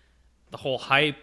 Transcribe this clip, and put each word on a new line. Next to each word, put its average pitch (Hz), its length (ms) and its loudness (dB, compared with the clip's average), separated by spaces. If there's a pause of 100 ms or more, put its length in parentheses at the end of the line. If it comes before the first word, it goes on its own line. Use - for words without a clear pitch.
(520)
the - 60 -12
whole 131 200 -6
hype 143 460 2